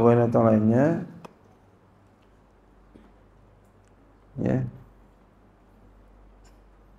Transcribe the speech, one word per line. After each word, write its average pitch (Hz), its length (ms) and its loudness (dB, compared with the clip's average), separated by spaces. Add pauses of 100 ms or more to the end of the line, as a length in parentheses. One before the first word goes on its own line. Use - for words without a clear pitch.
ghairi 120 240 2
atau 123 160 0
lainnya. 113 560 0 (3250)
Ya. 131 240 -2 (2500)